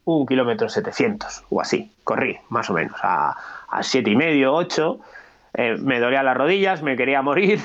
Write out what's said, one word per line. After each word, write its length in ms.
un 200
kilómetro 440
setecientos 800
o 120
así. 300
Corrí, 340
más 200
o 40
menos, 280
a, 340
a 140
siete 280
y 40
medio, 380
ocho. 460
Eh, 260
me 200
dolían 260
las 120
rodillas, 460
me 120
quería 260
morir, 440